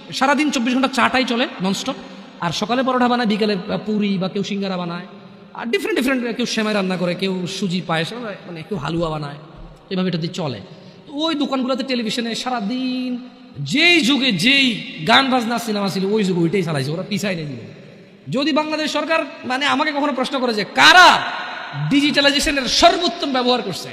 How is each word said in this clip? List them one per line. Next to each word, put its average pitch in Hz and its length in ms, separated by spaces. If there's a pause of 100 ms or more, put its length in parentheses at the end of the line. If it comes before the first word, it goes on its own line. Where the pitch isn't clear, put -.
(140)
সারাদিন 277 380
চব্বিশ 247 220
ঘন্টা 262 200
চাটাই 240 320
চলে 247 220 (140)
ননস্টপ। 196 320 (460)
আর 190 120
সকালে 240 320
পরোটা 247 240
বানায়, 240 200
বিকালে, 208 260
আহ, 185 320
পুরি 208 320
বা 185 120
কেউ 196 140
সিঙ্গারা 196 340
বানায়, 175 280 (480)
আর - 120
ডিফারেন্ট 359 340
ডিফারেন্ট, 240 380
কেউ 240 80
সেমাই 214 280
রান্না 185 240
করে, 175 180
কেউ 185 320
সুজি 185 400
পায়েস, 165 260 (340)
মানে 160 220
কেউ 202 80
হালুয়া 160 320
বানায়, 147 260 (540)
এভাবে 185 200
এটা 180 80
দিয়ে 160 160
চলে। 135 260 (480)
তো 311 60
ওই 311 220
দোকানগুলোতে 262 480
টেলিভিশনে 233 520
সারাদিন 254 960 (300)
যেই 302 420
যুগে 254 300
যেই 233 520 (240)
গান 262 220
বাজনা 233 300
সিনেমা 202 300
ছিল 190 160
ওই 214 180
যুগে 180 180
ওইটাই 170 220
চালাইছে, 147 280
ওরা 180 180
পিছায় 202 260
নেই 160 100
জীবনে। 113 320 (520)
যদি 285 220
বাংলাদেশ 302 400
সরকার 311 340 (200)
মানে 254 200
আমাকে 285 260
কখনো 285 220
প্রশ্ন 262 260
করে 240 140
যে 208 100
কারা 294 580 (680)
ডিজিটালাইজেশনের 285 800
সর্বোত্তম 339 640
ব্যবহার 247 300
করছে, 175 320